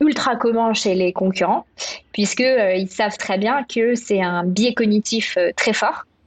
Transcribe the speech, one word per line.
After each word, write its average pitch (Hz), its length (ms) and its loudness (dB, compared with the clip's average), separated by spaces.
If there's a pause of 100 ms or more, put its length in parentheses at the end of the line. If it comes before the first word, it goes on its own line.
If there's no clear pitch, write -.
ultra 269 340 2
commun 226 380 0
chez 208 200 0
les 185 200 0
concurrents, 190 520 0 (460)
puisque, 208 300 -2
euh, 240 340 2
ils 190 140 -2
savent 208 280 -2
très 190 200 -4
bien 240 260 0
que 233 320 0
c'est 208 260 0
un 175 220 0
biais 208 300 2
cognitif, 214 640 0
euh, 175 180 2
très - 180 0
fort 262 300 -2 (240)